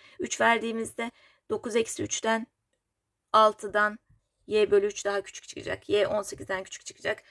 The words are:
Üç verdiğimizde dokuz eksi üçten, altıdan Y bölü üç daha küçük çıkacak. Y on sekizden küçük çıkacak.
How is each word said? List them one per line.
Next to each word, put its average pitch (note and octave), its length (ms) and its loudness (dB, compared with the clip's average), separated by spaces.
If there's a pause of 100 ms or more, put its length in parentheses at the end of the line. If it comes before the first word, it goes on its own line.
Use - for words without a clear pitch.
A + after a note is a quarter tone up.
(180)
Üç - 220 -6
verdiğimizde A3+ 680 0 (400)
dokuz G#3+ 260 -4
eksi - 260 -2
üçten, A3+ 440 -2 (840)
altıdan G#3 680 2 (480)
Y G#3 240 2
bölü G3+ 160 6
üç - 180 -6
daha G3+ 180 0
küçük - 260 -18
çıkacak. - 400 -10
Y G#3 180 4
on G#3+ 160 -2
sekizden F#3+ 420 -8
küçük - 220 -16
çıkacak. - 440 -6